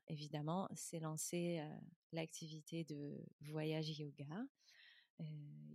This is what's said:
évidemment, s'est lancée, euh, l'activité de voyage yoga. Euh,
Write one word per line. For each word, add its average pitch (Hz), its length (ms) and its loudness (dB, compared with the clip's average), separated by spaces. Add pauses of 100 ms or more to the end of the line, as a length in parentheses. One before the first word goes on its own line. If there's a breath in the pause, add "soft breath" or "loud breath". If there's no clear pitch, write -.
évidemment, 151 680 2
s'est - 260 -2
lancée, 165 600 4
euh, 151 160 -2 (360)
l'activité 160 720 -2
de 143 400 -2 (160)
voyage 156 480 4 (100)
yoga. 147 460 -4 (760 soft breath)
Euh, - 20 -2 (500)